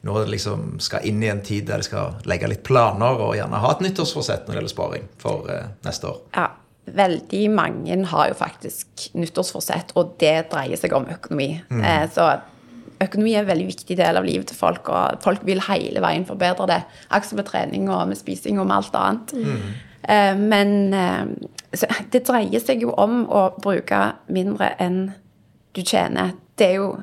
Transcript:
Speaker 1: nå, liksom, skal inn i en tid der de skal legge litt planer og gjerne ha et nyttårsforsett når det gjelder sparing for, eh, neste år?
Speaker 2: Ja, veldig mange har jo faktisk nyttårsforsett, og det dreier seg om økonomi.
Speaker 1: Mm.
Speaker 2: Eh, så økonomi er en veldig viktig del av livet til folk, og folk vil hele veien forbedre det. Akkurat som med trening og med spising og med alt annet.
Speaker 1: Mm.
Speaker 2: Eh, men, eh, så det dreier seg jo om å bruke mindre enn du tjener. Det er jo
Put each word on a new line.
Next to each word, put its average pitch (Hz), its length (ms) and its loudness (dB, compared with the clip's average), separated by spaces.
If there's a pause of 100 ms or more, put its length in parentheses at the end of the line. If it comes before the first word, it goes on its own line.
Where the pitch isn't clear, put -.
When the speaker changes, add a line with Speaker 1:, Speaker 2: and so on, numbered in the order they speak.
Speaker 1:
nå, 101 140 -2 (100)
liksom, 104 540 -4
skal - 240 -4
inn 107 180 0
i 110 60 2
en 101 120 -2
tid 104 260 -4
der 104 100 -2
de 101 60 -2
skal 101 320 -4 (100)
legge - 240 -2
litt 107 140 -6
planer 117 580 4
og 110 160 0
gjerne 104 240 -2
ha 135 100 4
et 180 140 0
nyttårsforsett 156 600 -2
når 107 80 -6
det 101 40 -2
gjelder 107 160 -8
sparing 50 320 -6 (100)
for, - 320 -4
eh, - 180 -6 (180)
neste - 240 -6
år? - 80 -8 (180)
Speaker 2:
Ja, 180 120 0 (400)
veldig 196 640 0
mange 180 540 0
har 151 220 2
jo - 60 0
faktisk - 840 -8
nyttårsforsett, - 800 -4
og 175 240 0
det 160 300 4
dreier 135 280 -4
seg 175 160 -2
om 135 120 2
økonomi. 151 640 -6
Speaker 1:
Mm. 117 140 0
Speaker 2:
Eh, 156 260 2
så 160 320 2 (580)
økonomi 214 360 2
er 208 100 2
en - 20 -2
veldig 180 200 2
viktig - 300 -6
del 170 200 4
av - 80 2
livet - 220 -2
til - 100 -14
folk, - 320 0
og - 320 0
folk 196 220 0
vil 190 180 0
hele - 400 -2
veien 170 240 0
forbedre 185 420 0
det. 175 140 2 (300)
Akkurat 208 180 2
som 214 80 -6
med 202 80 -4
trening - 440 -2
og 185 180 0
med 196 100 -4
spising - 420 -4
og 92 80 0
med 135 100 4
alt - 180 -2
annet. 214 380 0
Speaker 1:
Mm. 127 400 -4 (300)
Speaker 2:
Eh, 202 320 6
men, 202 580 4
eh, 185 320 0 (480)
så - 140 0 (240)
det 247 160 4
dreier 220 320 2
seg 233 220 2
jo 233 100 0
om 226 360 2
å 196 180 4 (140)
bruke 196 540 0 (160)
mindre 190 500 0
enn 185 340 0 (640)
du - 60 -6
tjener. - 520 0 (220)
Det 202 120 6
er 185 80 4
jo 196 140 0 (140)